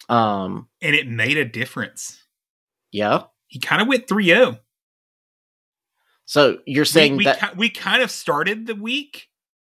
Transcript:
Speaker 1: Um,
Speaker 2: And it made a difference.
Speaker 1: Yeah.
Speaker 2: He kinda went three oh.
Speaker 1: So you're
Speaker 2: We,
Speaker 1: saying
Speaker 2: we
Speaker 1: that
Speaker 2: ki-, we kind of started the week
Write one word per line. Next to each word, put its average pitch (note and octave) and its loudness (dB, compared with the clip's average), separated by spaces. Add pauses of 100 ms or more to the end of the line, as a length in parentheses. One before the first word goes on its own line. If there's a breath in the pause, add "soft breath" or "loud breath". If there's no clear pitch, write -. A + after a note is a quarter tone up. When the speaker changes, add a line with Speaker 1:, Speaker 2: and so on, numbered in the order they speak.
Speaker 1:
Um, G2+ 0 (140)
Speaker 2:
And D3+ 2
it C3+ 0
made A#2+ -2
a C#3 0
difference. - -12 (720)
Speaker 1:
Yeah. G#2 0 (240)
Speaker 2:
He - -18
kinda F3+ 0
went C4 0
three F#3+ 2
oh. G3 2 (1700)
Speaker 1:
So C#3 4
you're C#3+ -2
Speaker 2:
We, C#3+ 2
Speaker 1:
saying C#3+ 4
Speaker 2:
we - 0
Speaker 1:
that - 2
Speaker 2:
ki-, G#3 -4
we G#3+ 0
kind A3+ -2
of B3 -2
started F#3 -4
the A3+ -8
week B3 -10 (420)